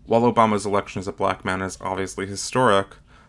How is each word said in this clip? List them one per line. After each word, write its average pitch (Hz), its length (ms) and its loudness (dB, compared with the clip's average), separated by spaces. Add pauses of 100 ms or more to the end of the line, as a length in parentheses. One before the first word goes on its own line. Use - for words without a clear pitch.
while 117 260 4
Obama's 107 320 2
election 98 360 -4
as 92 80 -8
a 92 40 -6
black 95 320 -4
man 92 160 -4
is 92 200 -6
obviously 95 440 -6
historic, 101 720 0 (340)